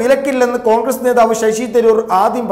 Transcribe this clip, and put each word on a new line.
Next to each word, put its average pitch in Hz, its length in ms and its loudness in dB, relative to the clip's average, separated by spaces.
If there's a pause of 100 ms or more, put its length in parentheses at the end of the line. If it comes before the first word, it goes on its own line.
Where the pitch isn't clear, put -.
വിലക്കില്ലെന്ന് 254 580 0 (100)
കോൺഗ്രസ് 233 380 0
നേതാവ് 233 340 2
ശശി 220 340 -2
തരൂർ 226 240 4 (220)
ആദ്യം 226 320 -2